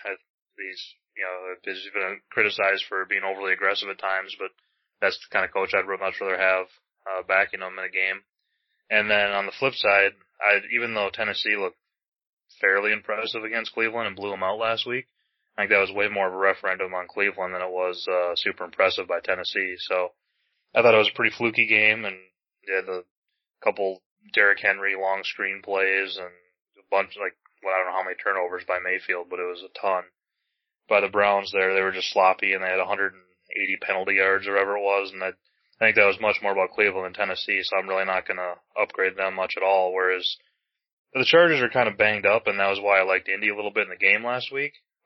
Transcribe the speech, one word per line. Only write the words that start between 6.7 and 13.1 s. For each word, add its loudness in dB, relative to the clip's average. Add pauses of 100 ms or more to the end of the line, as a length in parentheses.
uh, -6
backing 0
him -10
in -6
a -8
game. -4 (680)
And 2
then 2
on 0
the -6
flip -2
side, 4 (300)
I, 4 (140)
even -4
though 0
Tennessee -4
looked -4 (840)
fairly 2
impressive -4